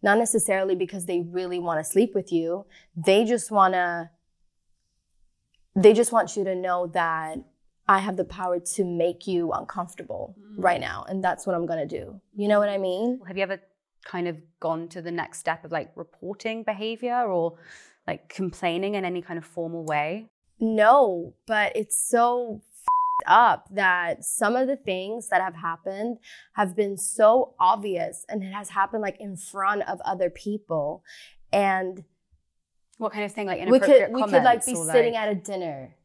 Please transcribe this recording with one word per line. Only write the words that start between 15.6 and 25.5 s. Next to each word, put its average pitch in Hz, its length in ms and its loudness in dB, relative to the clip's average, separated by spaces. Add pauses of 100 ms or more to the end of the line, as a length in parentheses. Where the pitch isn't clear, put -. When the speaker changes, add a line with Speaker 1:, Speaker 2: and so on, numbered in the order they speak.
Speaker 2:
of, 156 60 -12
like, 156 240 -6
reporting 208 680 -10
behavior 226 600 -4
or, 170 340 0 (500)
like, - 220 -8
complaining 185 680 -4
in 190 100 -4
any 175 160 -4
kind 170 160 -10
of 160 80 -12
formal 165 400 -8
way? 156 440 -4 (300)
Speaker 1:
No, 220 720 6 (140)
but 214 280 0
it's 214 220 -2
so 240 680 0
f***ed - 680 -2
up 220 400 6
that 180 540 0
some 220 320 0
of 254 100 0
the 277 80 -2
things 208 540 -8
that 185 120 2
have 185 140 -4